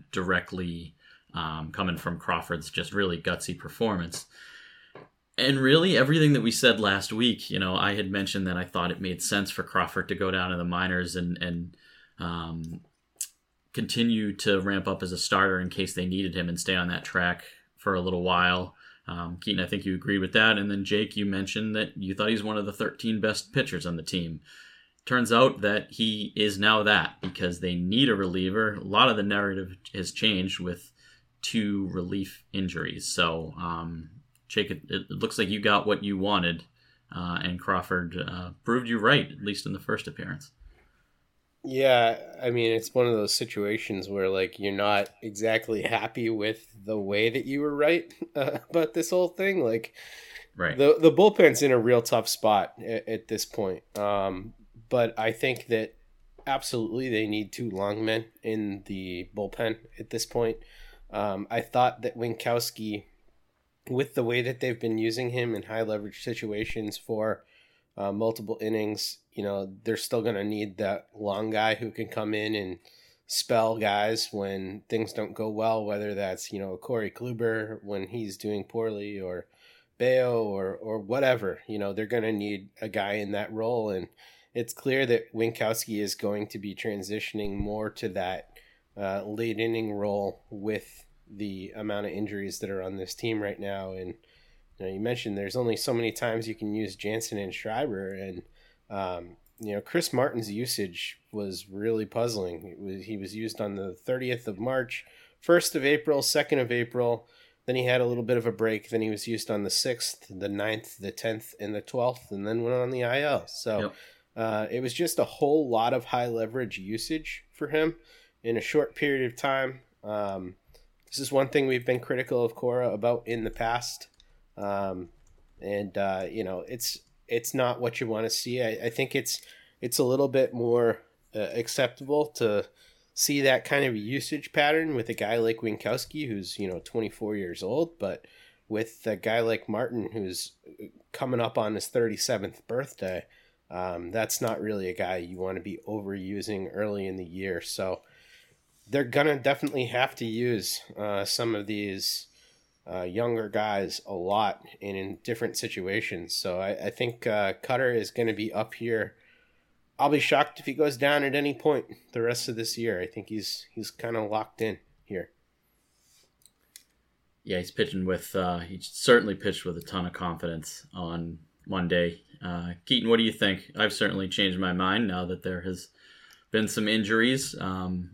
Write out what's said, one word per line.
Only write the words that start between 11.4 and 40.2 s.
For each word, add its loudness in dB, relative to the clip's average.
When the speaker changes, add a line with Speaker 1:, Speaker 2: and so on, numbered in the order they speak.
Speaker 1:
and, -6
um, -6
continue 0
to 4
ramp 0
up -2
as -4
a -4
starter 4
in -2
case -2
they -2
needed 0
him 0
and -2
stay 0
on 2
that -2
track 0
for 0
a 2
little 0
while. 4
Um, -6
Keaton, 0
I 0
think -2
you 0
agreed 0
with -2
that. 6
And -2
then, -2
Jake, 0
you 0
mentioned -2
that -4
you -4
thought 0
he's 2
one -2
of -2
the -6
thirteen -2
best 0
pitchers 0
on -4
the -8
team. -4
Turns 2
out 8
that 2
he -2
is 2
now 6
that 4
because -2
they 0
need 4
a 6
reliever. 2
A -12
lot 6
of 4
the 2
narrative 0
has -4
changed 0
with -6
two -2
relief -4
injuries. -4
So, 0
um, -6
Jake, 0
it, -8
it -4
looks -4
like 2
you 0
got 4
what 2
you 0
wanted, 2
uh, -2
and -2
Crawford, -2
uh, -8
proved 0
you 0
right, 4
at -14
least -4
in -6
the -8
first -4
appearance. -10